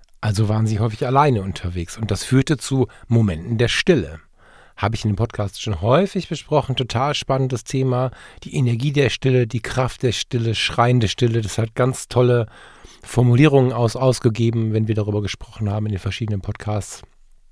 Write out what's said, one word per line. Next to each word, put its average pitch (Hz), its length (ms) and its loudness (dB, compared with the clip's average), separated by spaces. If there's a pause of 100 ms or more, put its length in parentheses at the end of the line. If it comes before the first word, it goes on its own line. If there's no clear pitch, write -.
(220)
Also 107 260 0
waren 110 180 2
sie 107 120 0
häufig 110 260 -2
alleine 131 380 4
unterwegs 90 560 -8
und 110 120 -4
das 98 140 -4
führte 135 320 2
zu 131 300 -2 (200)
Momenten 110 520 0
der 117 100 2
Stille. 82 500 0 (560)
Habe 110 200 -2
ich - 100 -6
in 110 60 0
dem 101 60 0
Podcast 104 440 -4
schon 90 220 -6
häufig 165 460 0
besprochen, 143 480 -2
total 135 380 -2
spannendes 131 500 -2
Thema, 131 460 -2 (320)
die - 120 -12
Energie 123 380 0
der 135 180 2
Stille, 127 360 2
die 113 140 -6
Kraft - 420 -4
der 123 100 0
Stille, 113 420 -4
schreiende 120 540 2
Stille, 117 340 0
das 104 160 -6
hat 113 160 -4
ganz 131 340 -2
tolle 123 380 2 (560)
Formulierungen 127 720 4
aus-, 117 240 0
ausgegeben, 117 760 2
wenn 110 160 2
wir 110 60 0
darüber 104 260 0
gesprochen - 500 -6
haben 107 160 -2
in 107 60 -4
den 98 60 -4
verschiedenen 104 420 -4
Podcasts. - 640 -6 (500)